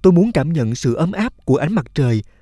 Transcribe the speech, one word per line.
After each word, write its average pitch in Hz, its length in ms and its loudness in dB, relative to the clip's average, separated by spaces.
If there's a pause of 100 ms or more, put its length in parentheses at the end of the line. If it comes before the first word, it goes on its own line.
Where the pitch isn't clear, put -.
Tôi 185 120 6
muốn 202 180 2
cảm 151 220 -2
nhận 120 220 -2
sự 120 200 -2
ấm 165 160 -2
áp 214 220 -4 (120)
của 135 100 2
ánh 156 180 -2
mặt 180 200 -2
trời 117 300 0 (180)